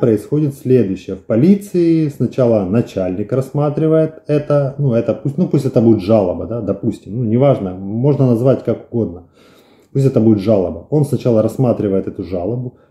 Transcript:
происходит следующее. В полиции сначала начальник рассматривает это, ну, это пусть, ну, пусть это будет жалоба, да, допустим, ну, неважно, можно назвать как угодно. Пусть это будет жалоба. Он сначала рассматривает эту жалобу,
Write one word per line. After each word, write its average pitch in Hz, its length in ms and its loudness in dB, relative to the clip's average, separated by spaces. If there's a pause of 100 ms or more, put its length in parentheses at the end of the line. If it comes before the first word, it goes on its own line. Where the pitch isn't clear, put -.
происходит 139 540 0
следующее. 113 640 -2
В - 100 -16
полиции 165 840 2
сначала 117 560 0
начальник 95 680 -2
рассматривает 147 960 -2
это, 143 500 0
ну, 127 160 0
это 117 200 0
пусть, - 240 -6
ну, 175 80 0
пусть 131 200 0
это 123 160 2
будет 113 180 4
жалоба, 90 460 0
да, 117 160 -8
допустим, 98 560 -6
ну, 127 60 -4
неважно, 110 500 2
можно 117 520 0
назвать 123 380 2
как - 260 -4
угодно. 90 320 -4 (680)
Пусть 135 140 2
это 120 140 2
будет 110 180 6
жалоба. 92 520 0
Он 147 140 2
сначала 117 380 0
рассматривает 104 680 0
эту 95 160 -8
жалобу, 101 520 -6 (140)